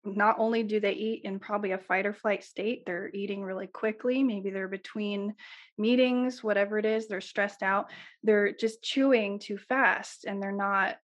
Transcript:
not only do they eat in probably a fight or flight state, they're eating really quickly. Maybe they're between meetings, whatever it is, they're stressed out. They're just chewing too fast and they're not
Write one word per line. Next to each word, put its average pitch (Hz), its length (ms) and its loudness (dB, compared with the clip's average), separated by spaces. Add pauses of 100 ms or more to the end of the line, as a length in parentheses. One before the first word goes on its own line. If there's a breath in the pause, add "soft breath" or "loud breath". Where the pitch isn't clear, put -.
not 208 340 4
only 226 240 2
do 214 180 0
they 202 120 2
eat 220 320 -4
in 196 140 -6
probably 208 340 -2
a 190 60 -2
fight 190 280 0
or 208 60 0
flight 208 320 -2
state, 220 420 -4
they're 185 260 -6
eating 196 300 -6
really 190 240 -6
quickly. 226 560 -2
Maybe 202 280 0
they're 190 180 -4
between 202 680 -6 (420 loud breath)
meetings, 247 680 2
whatever 208 360 2
it 214 80 0
is, 220 220 0
they're 196 120 -4
stressed - 420 -4
out. 196 280 0 (320 loud breath)
They're 208 300 4
just 220 300 -4
chewing 226 560 2
too 202 200 -8
fast - 680 0
and 202 180 -4
they're 196 100 -4
not 196 440 0 (100)